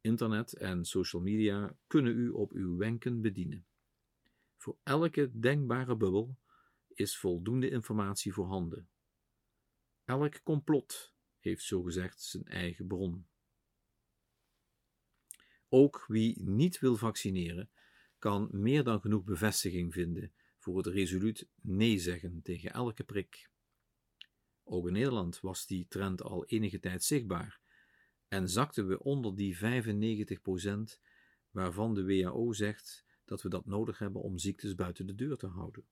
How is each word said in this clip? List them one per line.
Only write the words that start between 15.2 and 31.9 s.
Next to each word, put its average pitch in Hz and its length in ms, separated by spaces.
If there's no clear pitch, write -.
Ook 135 380
wie 110 360
niet 110 360
wil 127 180
vaccineren, 95 720
kan 101 340
meer 123 320
dan 113 160
genoeg 104 240
bevestiging 92 680
vinden 85 400
voor 90 180
het 95 100
resoluut 95 640
nee 104 380
zeggen 87 440
tegen 87 300
elke 120 320
prik. - 460
Ook 87 160
in 87 60
Nederland 104 480
was 92 260
die 95 220
trend 95 340
al - 240
enige 104 320
tijd 92 260
zichtbaar 107 560
en 92 220
zakten 110 380
we 95 160
onder 127 320
die 98 220
vijfennegentig 107 840
procent 101 600
waarvan 101 440